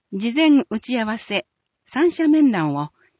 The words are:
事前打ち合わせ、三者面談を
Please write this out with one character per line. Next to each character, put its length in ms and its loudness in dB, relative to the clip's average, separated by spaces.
事 200 -6
前 360 2
打 100 -6
ち 200 -6
合 60 -4
わ 120 -6
せ、 280 -8
三 260 0
者 160 -2
面 240 4
談 240 -2
を 140 -6